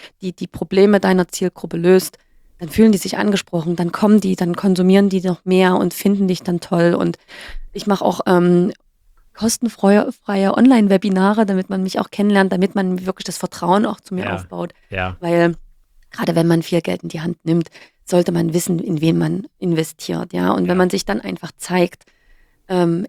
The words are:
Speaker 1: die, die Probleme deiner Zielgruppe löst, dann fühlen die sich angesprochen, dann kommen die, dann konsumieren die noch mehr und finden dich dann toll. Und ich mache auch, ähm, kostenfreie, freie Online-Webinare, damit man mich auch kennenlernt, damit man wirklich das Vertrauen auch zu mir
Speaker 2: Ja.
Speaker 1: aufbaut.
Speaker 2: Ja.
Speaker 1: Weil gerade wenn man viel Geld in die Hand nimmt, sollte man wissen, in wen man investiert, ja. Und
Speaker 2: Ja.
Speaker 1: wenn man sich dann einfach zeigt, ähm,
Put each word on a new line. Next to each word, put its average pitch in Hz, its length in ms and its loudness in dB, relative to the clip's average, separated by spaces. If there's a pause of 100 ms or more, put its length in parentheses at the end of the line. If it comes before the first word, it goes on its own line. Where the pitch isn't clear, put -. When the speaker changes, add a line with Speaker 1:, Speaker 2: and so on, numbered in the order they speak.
(200)
Speaker 1:
die, 180 120 -8
die - 140 -12
Probleme 190 540 2
deiner 185 260 2
Zielgruppe - 520 -6
löst, 185 400 2 (420)
dann 170 80 -12
fühlen 220 240 4
die 190 60 2
sich - 200 -8
angesprochen, 180 560 -2
dann 170 160 -4
kommen 214 300 4
die, 190 160 0
dann 175 180 -2
konsumieren 190 540 4
die 185 120 -2
noch 180 240 -4
mehr 185 320 2
und 180 160 0
finden 202 360 0
dich 180 160 -2
dann 175 160 -2
toll. 170 340 0
Und 170 220 -2 (560)
ich 202 160 -10
mache 196 160 0
auch, 180 220 0
ähm, 175 460 2 (640)
kostenfreie, 214 800 0
freie 196 440 -2
Online-Webinare, 208 920 4
damit 190 240 -2
man 190 120 -4
mich 190 160 -4
auch 196 140 -4
kennenlernt, 202 400 2
damit 190 240 0
man 185 280 -2
wirklich 185 200 -8
das - 140 -10
Vertrauen 180 460 0
auch 208 160 -6
zu - 140 -14
mir 180 120 -6
Speaker 2:
Ja. 95 100 -6
Speaker 1:
aufbaut. 87 360 -10 (180)
Speaker 2:
Ja. 92 280 -6
Speaker 1:
Weil 170 380 0 (560)
gerade 175 240 -4
wenn 165 100 2
man 165 160 2
viel 170 180 -2
Geld 180 220 -6
in 170 60 -10
die 160 120 -10
Hand 175 240 -8
nimmt, 165 240 0 (360)
sollte 180 280 2
man 170 220 -2
wissen, 175 240 -2
in 160 220 -4
wen 165 180 2
man 170 280 -4 (120)
investiert, 170 720 -6
ja. 180 200 -2
Und 185 120 -2
Speaker 2:
Ja. 175 60 -2
Speaker 1:
wenn 180 60 0
man 180 140 2
sich 196 140 -4
dann 202 160 -6
einfach 180 360 -12
zeigt, - 480 -2 (640)
ähm, 175 400 0